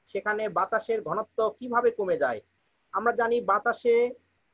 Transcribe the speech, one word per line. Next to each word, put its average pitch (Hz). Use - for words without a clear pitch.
সেখানে 208
বাতাসের 175
ঘনত্ব 214
কিভাবে 240
কমে 190
যায়। 123
আমরা 214
জানি 233
বাতাসে 233